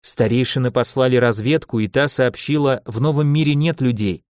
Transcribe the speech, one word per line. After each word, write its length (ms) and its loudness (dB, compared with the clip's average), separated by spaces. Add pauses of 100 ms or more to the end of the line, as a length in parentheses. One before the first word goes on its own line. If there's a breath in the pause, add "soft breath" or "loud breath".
Старейшины 680 -2
послали 440 0
разведку, 640 0
и 80 0
та 220 0
сообщила: 800 -2
"В 140 -6
новом 280 2
мире 260 2
нет 260 0
людей, 440 -2 (100)